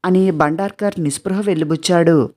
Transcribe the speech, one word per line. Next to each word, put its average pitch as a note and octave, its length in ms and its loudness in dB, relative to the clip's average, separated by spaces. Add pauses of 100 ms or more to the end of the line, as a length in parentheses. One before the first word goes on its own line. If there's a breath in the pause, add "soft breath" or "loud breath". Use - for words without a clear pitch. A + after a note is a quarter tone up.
అని F#3 260 2
భండార్కర్ F3 680 -2
నిస్పృహ F#3 400 -4
వెలిబుచ్చాడు. E3 960 2